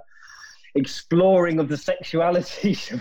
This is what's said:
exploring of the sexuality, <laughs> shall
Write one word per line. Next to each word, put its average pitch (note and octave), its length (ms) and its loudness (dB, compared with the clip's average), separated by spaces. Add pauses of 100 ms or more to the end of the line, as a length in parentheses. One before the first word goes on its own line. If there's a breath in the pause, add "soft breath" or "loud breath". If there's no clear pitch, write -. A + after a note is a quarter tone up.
(760 loud breath)
exploring F3 840 2
of D3+ 100 -2
the D3 80 -4
sexuality, F3 1000 -2
<laughs> - 100 -8
shall A#3 160 -8